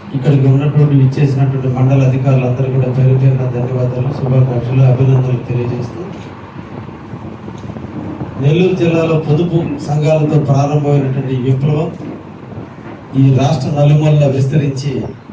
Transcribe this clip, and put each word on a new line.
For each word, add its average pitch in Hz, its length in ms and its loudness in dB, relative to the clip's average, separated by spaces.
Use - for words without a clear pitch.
ఇక్కడికి 135 320 2
ఉన్నటువంటి, 143 480 4
విచ్చేసినటువంటి 131 720 2
మండల 131 400 2
అధికారులందరూ 127 680 0
కూడా 127 220 2
పేరు 131 220 4
పేరున 131 260 2
ధన్యవాదాలు, 123 640 -2
శుభాకాంక్షలు, 131 680 2
అభినందనలు 131 680 2
తెలియజేస్తూ, 120 520 -4
నెల్లూరు 175 320 2
జిల్లాలో 165 420 2
పొదుపు 165 320 2
సంఘాలతో 151 520 2
ప్రారంభమైనటువంటి 139 840 0
ఈ 123 140 -2
విప్లవం 151 420 0
ఈ 135 40 6
రాష్ట్ర 165 280 0
నలుమూలలా 147 580 4
విస్తరించి, 139 560 0